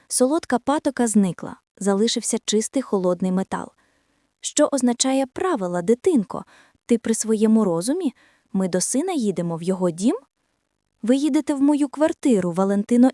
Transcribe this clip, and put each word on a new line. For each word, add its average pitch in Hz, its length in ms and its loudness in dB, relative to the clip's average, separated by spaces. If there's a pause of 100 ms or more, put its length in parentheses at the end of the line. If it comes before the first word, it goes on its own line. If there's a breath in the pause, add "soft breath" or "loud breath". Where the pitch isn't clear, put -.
Солодка 262 500 0
патока 269 480 -2
зникла, 202 500 0 (220)
залишився 208 680 0
чистий 220 380 -2
холодний 185 500 -2
метал. 185 400 -4 (680)
«Що - 320 2
означає 262 540 0
правила, 196 560 -4
дитинко? 233 600 0 (420 soft breath)
Ти 233 120 2
при 220 160 -2
своєму 220 500 2
розумі? 226 500 -2 (380 soft breath)
Ми 190 160 0
до 180 120 0
сина 320 320 -2
їдемо 180 440 -4
в 165 60 -10
його 180 280 -2
дім?» 214 280 0 (840)
«Ви 240 140 2
їдете 294 380 0
в 269 80 -4
мою 285 260 2
квартиру, 254 640 0
Валентино 202 600 2